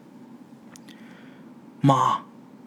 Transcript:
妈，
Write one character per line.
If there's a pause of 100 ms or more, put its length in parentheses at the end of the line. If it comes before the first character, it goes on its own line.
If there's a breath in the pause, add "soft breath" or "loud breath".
(1800 loud breath)
妈， (460)